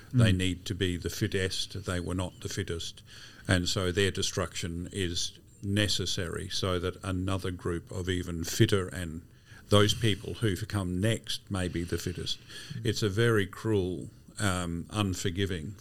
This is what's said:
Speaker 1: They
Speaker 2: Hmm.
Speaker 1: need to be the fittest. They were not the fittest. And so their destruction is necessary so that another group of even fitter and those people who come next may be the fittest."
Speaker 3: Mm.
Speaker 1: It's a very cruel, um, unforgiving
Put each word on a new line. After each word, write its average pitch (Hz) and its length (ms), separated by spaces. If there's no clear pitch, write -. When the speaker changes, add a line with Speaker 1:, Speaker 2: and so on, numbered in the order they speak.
Speaker 1:
They 117 200
Speaker 2:
Hmm. 92 60
Speaker 1:
need 92 280
to 104 80
be 90 240
the 85 120
fittest. 92 760
They 90 140
were 87 140
not 92 260
the - 100
fittest. - 500
And 90 220
so 92 240
their 98 180
destruction 87 840
is 90 400
necessary 87 760
so 92 260
that 90 240
another 95 480
group 87 420
of 92 160
even 87 360
fitter 98 440
and 82 340
those 104 240
people 98 460
who 101 160
come 92 440
next - 400
may 92 180
be 87 160
the 85 140
fittest." - 400
Speaker 3:
Mm. 117 120
Speaker 1:
It's 110 160
a 110 60
very 110 380
cruel, 92 600
um, 87 520
unforgiving 95 920